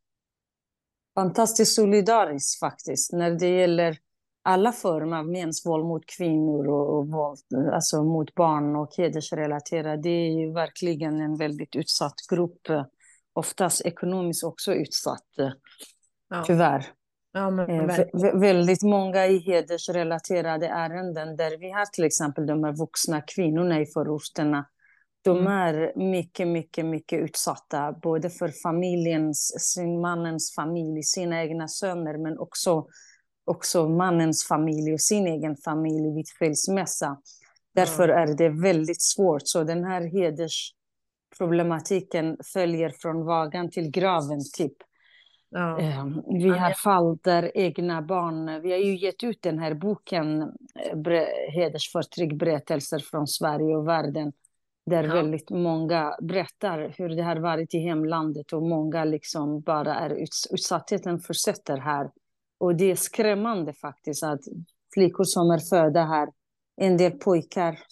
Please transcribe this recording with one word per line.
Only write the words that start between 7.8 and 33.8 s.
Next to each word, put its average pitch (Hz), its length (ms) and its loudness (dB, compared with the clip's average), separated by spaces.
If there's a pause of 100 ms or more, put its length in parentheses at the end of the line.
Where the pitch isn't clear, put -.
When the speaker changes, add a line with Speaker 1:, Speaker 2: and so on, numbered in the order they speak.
Speaker 1:
mot 156 320 0
barn 151 400 2
och 147 220 -6
hedersrelaterat. 151 1040 -2
Det 170 60 0
är 170 300 2
ju 160 140 -2
verkligen 160 680 -2
en 151 160 -2
väldigt 151 380 -6
utsatt 147 400 -2 (140)
grupp, 175 400 -2
eh, 147 160 0 (480)
oftast - 520 -2
ekonomiskt 175 580 -2
också 170 300 -4
utsatt, - 640 -4
eh, 135 100 0 (800)
Speaker 2:
Ja. 175 180 -6
Speaker 1:
tyvärr. 156 380 4 (460)
Speaker 2:
Ja, 190 180 -2
men 185 200 -2
Speaker 1:
Eh, 175 120 0
vä-, 165 60 2
Speaker 2:
verkligen. 180 320 2 (160)
Speaker 1:
vä-, 185 40 4
väldigt 185 440 6
många 196 440 4
i 190 120 6
hedersrelaterade 165 1300 0
ärenden, 160 680 -6
där 160 220 -2
vi 180 140 -12
har 208 140 0
till 185 180 -2
exempel 151 420 0
de 151 180 0
här 151 140 0
vuxna 156 440 -2
kvinnorna 165 600 0
i 151 40 0
förorterna. 147 800 -2 (560)
De 180 160 4
Speaker 2:
Mm. 180 160 2
Speaker 1:
är 165 420 0
mycket, 185 520 -2
mycket, 165 380 -2
mycket 160 340 -4
utsatta, 151 720 -4
både 165 380 -2
för 175 180 -6 (160)
familjens, 165 920 0 (180)
sin 170 280 -2
mannens 170 540 -4
familj, 156 480 -4
sina 170 400 -2
egna 160 240 -4
söner, 170 500 -4
men 160 220 -6
också, 165 480 -2 (580)
också 170 440 0